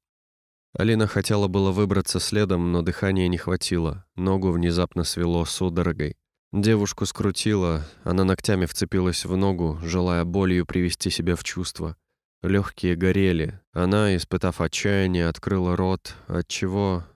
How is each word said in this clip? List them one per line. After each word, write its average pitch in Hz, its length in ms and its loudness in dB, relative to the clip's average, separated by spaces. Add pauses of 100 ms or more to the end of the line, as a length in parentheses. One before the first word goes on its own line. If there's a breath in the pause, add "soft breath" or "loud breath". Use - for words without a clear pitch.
(760)
Алина 110 300 2
хотела 101 420 0
было 95 220 2
выбраться 95 500 0
следом, 90 520 0
но 87 100 2
дыхания 92 460 0
не 90 100 2
хватило. 87 680 -2 (120)
Ногу 95 340 0
внезапно 85 540 2
свело 85 420 0
судорогой. 85 720 -2 (340)
Девушку 101 540 0
скрутило, 95 800 0 (180)
она 92 200 2
ногтями 92 420 2
вцепилась 90 580 -2
в 92 140 -2
ногу, 87 460 0
желая 87 420 0
болью 90 400 2
привести 90 460 -2
себя 87 240 0
в - 80 -6
чувство. 82 540 -8 (440)
Лёгкие 92 540 0
горели. 92 680 2 (120)
Она, 98 420 2
испытав 90 440 -2
отчаяние, 92 680 0
открыла 90 500 -2
рот, 92 380 -2 (100)
отчего 92 760 -2 (120)